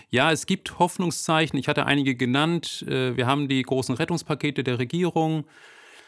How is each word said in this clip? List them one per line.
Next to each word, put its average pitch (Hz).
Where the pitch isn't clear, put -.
Ja, 139
es 151
gibt -
Hoffnungszeichen. 160
Ich -
hatte 147
einige 135
genannt. 143
Äh, 127
wir 123
haben 143
die 131
großen 127
Rettungspakete 151
der 123
Regierung. 160